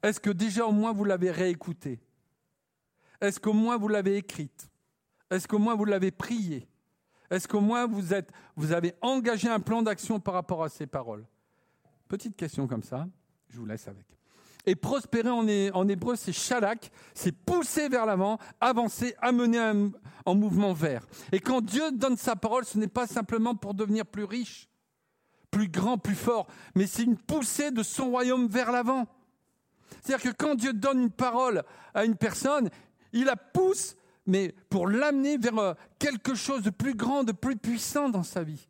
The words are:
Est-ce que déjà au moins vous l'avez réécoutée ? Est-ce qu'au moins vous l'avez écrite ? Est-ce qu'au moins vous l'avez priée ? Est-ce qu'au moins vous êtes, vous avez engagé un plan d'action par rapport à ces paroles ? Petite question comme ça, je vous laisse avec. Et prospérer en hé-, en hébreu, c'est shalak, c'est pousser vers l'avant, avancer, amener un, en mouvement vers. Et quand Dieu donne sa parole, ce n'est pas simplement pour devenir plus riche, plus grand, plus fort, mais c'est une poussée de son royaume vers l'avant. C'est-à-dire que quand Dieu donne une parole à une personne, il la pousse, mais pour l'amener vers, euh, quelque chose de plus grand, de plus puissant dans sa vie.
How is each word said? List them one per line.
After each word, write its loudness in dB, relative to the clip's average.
Est-ce 0
que 0
déjà 0
au 2
moins 4
vous 0
l'avez 2
réécoutée ? -4
Est-ce 0
qu'au 0
moins 4
vous -2
l'avez 2
écrite ? -10
Est-ce -2
qu'au 2
moins 4
vous 0
l'avez 2
priée ? -6
Est-ce -2
qu'au 2
moins 2
vous -2
êtes, -2
vous 0
avez 0
engagé 0
un 2
plan 0
d'action -2
par -4
rapport -2
à -4
ces -10
paroles ? -8
Petite -8
question -4
comme -4
ça, -8
je -20
vous -12
laisse -10
avec. -20
Et 2
prospérer -2
en 2
hé-, 2
en 2
hébreu, 0
c'est -6
shalak, -2
c'est -2
pousser 0
vers 2
l'avant, 2
avancer, 0
amener 4
un, 2
en 4
mouvement 4
vers. -2
Et 2
quand 0
Dieu -2
donne 0
sa -2
parole, 0
ce -4
n'est 0
pas -2
simplement 0
pour -8
devenir 0
plus -8
riche, -8
plus 0
grand, 0
plus -2
fort, 0
mais 6
c'est -4
une 4
poussée -2
de -2
son -2
royaume 2
vers 0
l'avant. 0
C'est-à-dire 0
que -12
quand 2
Dieu 0
donne 2
une 2
parole 2
à 2
une 2
personne, 0
il 2
la 2
pousse, 0
mais 2
pour 2
l'amener 2
vers, 0
euh, 2
quelque -2
chose -2
de 2
plus -2
grand, 0
de 0
plus -2
puissant -2
dans 0
sa -4
vie. -10